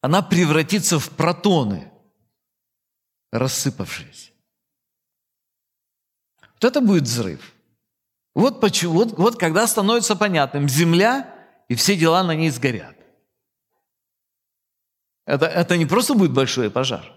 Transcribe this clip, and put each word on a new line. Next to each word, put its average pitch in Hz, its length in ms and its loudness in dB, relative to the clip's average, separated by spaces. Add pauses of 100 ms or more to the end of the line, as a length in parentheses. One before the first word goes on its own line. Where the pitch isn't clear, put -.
Она 156 180 2
превратится 170 760 0
в - 120 -4
протоны, 156 800 0 (1400)
рассыпавшиеся. - 1000 -6 (2250)
Вот - 100 -4
это 262 180 2
будет 190 220 4
взрыв. 113 500 -6 (800)
Вот 254 260 0
почему, 175 320 0
вот, 220 200 2
вот 220 260 0
когда 185 280 2
становится 220 500 0
понятным, 147 520 0
земля 175 680 2 (340)
и 120 60 -2
все 190 220 0
дела 165 260 2
на 165 120 -2
ней 160 160 0
сгорят. 120 460 -6 (2250)
Это, 143 220 0
это 170 300 0
не 165 100 0
просто 240 280 0
будет 180 180 4
большой 127 380 0
пожар. 131 460 -6